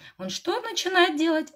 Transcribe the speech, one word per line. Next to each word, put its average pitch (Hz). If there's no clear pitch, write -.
он 190
что 392
начинает 370
делать? 320